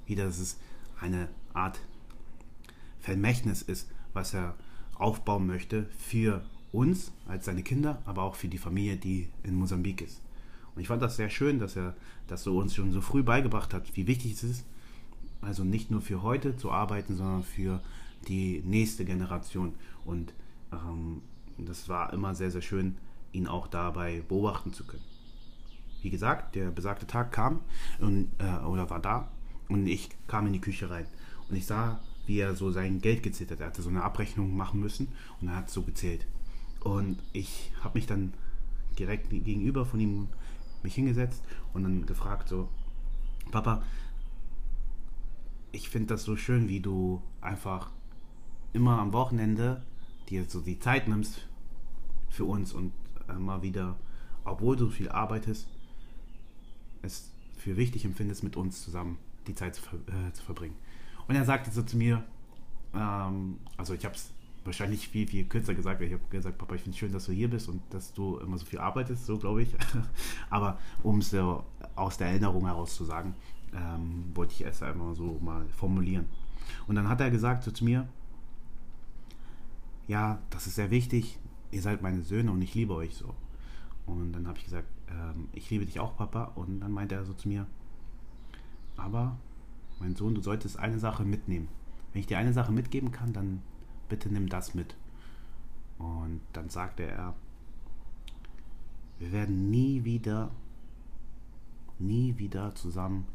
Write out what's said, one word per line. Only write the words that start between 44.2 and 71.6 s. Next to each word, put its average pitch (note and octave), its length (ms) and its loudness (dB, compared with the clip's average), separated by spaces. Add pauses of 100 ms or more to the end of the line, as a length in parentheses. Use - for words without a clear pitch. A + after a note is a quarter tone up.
ich - 180 -6
find A2 200 0
das A2 140 0
so G#2+ 120 0
schön, A#2+ 320 4
wie G2 120 0
du F#2 420 2 (200)
einfach F#2 500 -4 (800)
immer A#2+ 260 6
am G2+ 140 2
Wochenende A#2+ 680 2 (460)
dir F#2 180 0
so F2 140 -4
die F2 180 -2
Zeit B2 280 4
nimmst G#2+ 400 0 (800)
für - 160 2
uns G2+ 280 2
und, F2+ 180 0 (360)
äh, - 60 0
mal F#2+ 280 0
wieder, F#2 360 0 (460)
obwohl B2+ 320 4
du B2 140 6
viel - 200 2
arbeitest, G#2+ 580 0 (1300)
es - 300 -8 (260)
für F#2+ 200 -2
wichtig A#2+ 280 2
empfindest, G2+ 380 -2
mit F#2 140 -4
uns F#2 260 -2
zusammen F2 340 -4 (300)
die G#2 80 -6
Zeit F2+ 200 -4
zu - 60 -6
ver-, F2+ 460 -4
äh, F2 60 -6
zu - 100 -6
verbringen.“ D#2+ 320 -8 (520)
Und C3 80 2
er C3+ 100 4
sagte B2+ 260 2
so A#2 100 2
zu A2+ 160 0
mir, A#2 260 6 (720)
ähm, G2 640 -2 (180)
also F2+ 160 -4
ich F2 120 -4
hab's - 260 -8 (340)
wahrscheinlich G2+ 420 -2
viel, G#2+ 200 0
viel F#2+ 180 6
kürzer A2+ 280 4
gesagt, F#2 260 4
weil F2 80 4
ich F2 60 4
hab - 160 4
gesagt, F#2 280 0
„Papa, - 180 -2
ich F2+ 60 -2
find's F#2 160 -4
schön, G2+ 140 0
dass F#2+ 140 -2
du F#2+ 60 0
hier A2 180 4
bist A2+ 200 0
und F#2 120 -2 (100)
dass F#2+ 220 -6
du G2 240 -2
immer F2+ 200 -4
so D#2+ 80 -6
viel - 140 -6
arbeitest“, B2 460 -2
so G#2+ 120 0
glaub G#2 220 4
ich. A#2 160 8 (380)
<laughs> - 360 0
Aber G2+ 300 2 (240)
um's G#2 280 8
so F2+ 320 4 (320)